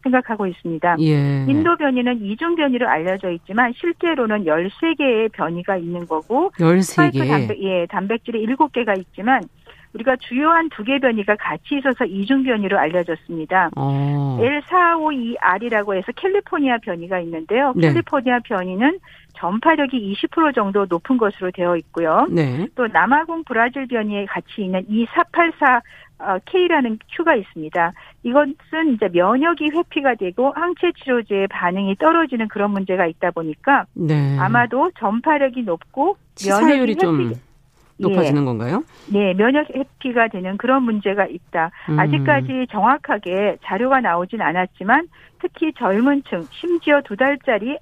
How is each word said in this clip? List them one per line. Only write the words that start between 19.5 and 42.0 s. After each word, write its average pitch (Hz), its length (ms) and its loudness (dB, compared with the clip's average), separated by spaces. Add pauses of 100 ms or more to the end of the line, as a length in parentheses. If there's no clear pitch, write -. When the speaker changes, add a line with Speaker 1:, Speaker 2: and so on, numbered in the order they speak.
Speaker 1:
이십 202 340 -4
프로 320 220 2
정도 202 360 0
높은 175 280 0
것으로 196 340 -2
되어 175 260 0
있고요. 170 520 2
Speaker 2:
네. 160 460 0
Speaker 1:
또 247 120 -2
남아공 294 560 2
브라질 254 440 -2
변이에 214 380 -2
같이 - 380 -8
있는 185 240 -2
이사팔사, 254 920 2 (380)
어, 185 260 -2
K라는 302 640 0
Q가 320 280 0
있습니다. 170 580 -2 (300)
이것은 294 720 0
이제 208 160 0
면역이 262 640 2
회피가 294 420 -2
되고 247 400 -2
항체 349 360 -2 (120)
치료제의 208 460 0
반응이 196 480 -2
떨어지는 311 500 2
그런 208 240 -2
문제가 190 360 0
있다 170 240 -2
보니까 170 600 -2
Speaker 2:
네. 147 460 0
Speaker 1:
아마도 240 500 2 (100)
전파력이 247 640 0
높고 294 520 -2 (200)
Speaker 2:
치사율이 240 600 4
Speaker 1:
면역이 - 20 -
Speaker 2:
좀 160 320 2
Speaker 1:
회피-, 117 100 -8 (580)
Speaker 2:
높아지는 170 440 2
Speaker 1:
예. 139 40 2
Speaker 2:
건가요? 123 380 -2 (240)
Speaker 1:
네, 202 280 2
면역 247 380 2
회피가 247 560 -2
되는 190 280 -6
그런 262 260 2
문제가 202 440 0
있다. 165 440 -4 (180)
Speaker 2:
음. 156 100 2
Speaker 1:
아직까지 214 720 2